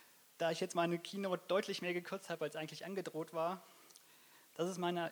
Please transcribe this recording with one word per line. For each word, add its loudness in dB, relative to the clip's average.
Da 4
ich 0
jetzt -2
meine 4
Keynote -2
deutlich 2
mehr 0
gekürzt -4
habe, -2
als -2
eigentlich -6
angedroht -4
war, -2
das 2
ist -4
meine 2